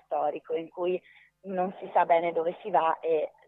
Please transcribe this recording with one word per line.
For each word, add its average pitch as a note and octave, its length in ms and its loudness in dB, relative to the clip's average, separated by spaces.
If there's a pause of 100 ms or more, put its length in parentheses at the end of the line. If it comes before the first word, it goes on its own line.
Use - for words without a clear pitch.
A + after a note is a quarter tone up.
storico D3+ 480 -4
in E3 160 -4
cui F3+ 320 -2 (420)
non F#3 360 -2
si - 140 -12
sa F3 120 4
bene E3+ 260 4
dove E3 300 -2
si G#3+ 80 -10
va D#3+ 300 2
e D#3+ 320 0 (160)